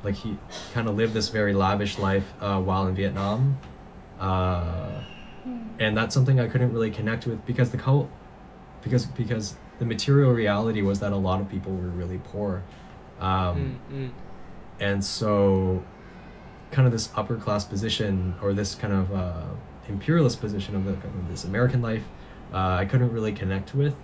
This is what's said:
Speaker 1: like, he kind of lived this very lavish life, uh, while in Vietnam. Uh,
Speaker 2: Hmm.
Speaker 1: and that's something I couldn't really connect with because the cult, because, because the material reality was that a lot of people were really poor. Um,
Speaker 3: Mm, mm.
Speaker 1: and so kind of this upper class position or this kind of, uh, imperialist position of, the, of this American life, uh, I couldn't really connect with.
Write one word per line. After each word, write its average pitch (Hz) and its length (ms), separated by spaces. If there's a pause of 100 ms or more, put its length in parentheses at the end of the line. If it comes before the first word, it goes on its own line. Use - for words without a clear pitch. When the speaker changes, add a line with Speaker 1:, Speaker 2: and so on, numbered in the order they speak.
Speaker 1:
like, 101 120
he 104 220 (360)
kind 113 160
of 101 60
lived 110 180
this 107 160
very 104 240
lavish 98 460
life, 98 420
uh, 98 180
while 95 280
in 92 80
Vietnam. 101 640 (600)
Uh, 90 840 (420)
Speaker 2:
Hmm. 247 140 (220)
Speaker 1:
and 107 180
that's 113 160
something 131 260
I 117 80
couldn't 123 240
really 113 200
connect 110 340
with 117 220
because 120 240
the 127 60
cult, 135 320 (760)
because, 120 240
because 110 480 (240)
the 127 60
material 131 460
reality 107 520
was 98 160
that 101 140
a 98 40
lot 95 240
of 98 80
people 95 240
were 90 160
really 90 340
poor. 101 380 (580)
Um, 90 600 (120)
Speaker 3:
Mm, 139 40
mm. 135 140 (680)
Speaker 1:
and 98 240
so 95 800 (880)
kind 135 160
of 123 60
this 113 240
upper 110 220
class 104 280
position 98 760
or 101 120
this 101 220
kind 101 180
of, 95 180
uh, 90 340 (420)
imperialist 131 520
position 98 360
of, 95 100
the, 101 60
of 92 360
this 82 160
American 120 380
life, 110 220 (500)
uh, 92 40 (240)
I 98 40
couldn't 123 260
really 110 220
connect 95 400
with. 139 300